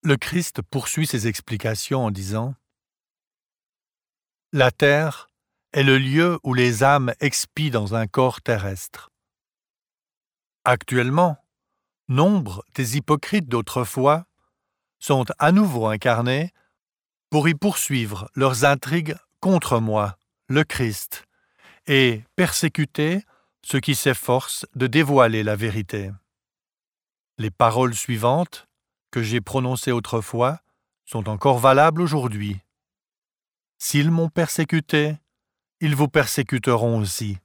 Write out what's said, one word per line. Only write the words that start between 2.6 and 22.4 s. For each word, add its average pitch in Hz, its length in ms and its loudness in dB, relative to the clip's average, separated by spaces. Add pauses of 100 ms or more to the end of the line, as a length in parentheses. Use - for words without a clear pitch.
La 127 200 4
terre 147 580 0 (460)
est 143 80 2
le 135 160 6
lieu 151 440 2
où 127 120 -4
les 123 280 2
âmes 135 380 4
expient 147 500 -4
dans 107 240 -2
un 113 120 -2
corps 127 340 0
terrestre. 98 680 -6 (1500)
Actuellement, 127 720 2 (720)
nombre 135 560 2 (100)
des 127 220 -4
hypocrites 151 520 -2
d'autrefois 127 760 0 (760)
sont 131 260 0 (120)
à 151 140 4
nouveau 170 340 4
incarnés 120 640 0 (760)
pour 151 220 2
y 160 40 2
poursuivre 120 800 -4
leurs 131 300 2
intrigues 151 520 0 (240)
contre 170 400 2
moi, 107 360 -2 (320)
le 147 160 2
Christ, - 640 -8 (600)
et 127 380 2 (120)
persécuter 165 840 -2 (400)